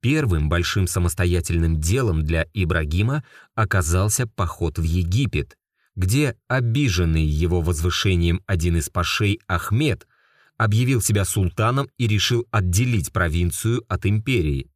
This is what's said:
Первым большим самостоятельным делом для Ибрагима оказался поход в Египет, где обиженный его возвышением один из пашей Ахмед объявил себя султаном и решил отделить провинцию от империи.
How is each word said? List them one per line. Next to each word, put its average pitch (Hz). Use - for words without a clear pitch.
Первым 113
большим 87
самостоятельным 87
делом 87
для 80
Ибрагима 87
оказался 98
поход 82
в 82
Египет, 85
где 113
обиженный 113
его 82
возвышением 85
один 85
из 78
пашей 101
Ахмед 110
объявил 113
себя 101
султаном 110
и 120
решил 107
отделить 104
провинцию 87
от -
империи. 98